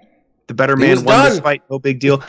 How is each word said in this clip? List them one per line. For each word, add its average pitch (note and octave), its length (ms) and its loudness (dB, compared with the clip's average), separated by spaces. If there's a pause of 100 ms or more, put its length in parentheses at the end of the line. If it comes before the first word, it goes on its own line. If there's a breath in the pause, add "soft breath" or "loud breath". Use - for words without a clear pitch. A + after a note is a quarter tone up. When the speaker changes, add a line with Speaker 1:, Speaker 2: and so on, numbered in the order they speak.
(480)
Speaker 1:
The A#2 60 -12
better C3+ 220 0
Speaker 2:
He C3 60 0
Speaker 1:
man D3+ 80 4
Speaker 2:
was B2 140 0
Speaker 1:
won A#3+ 200 4
this B3+ 100 2
Speaker 2:
done. D#3+ 100 -6
Speaker 1:
fight, D3 260 -2
no C3+ 80 -6
big C3 220 -4
deal." C#3 280 0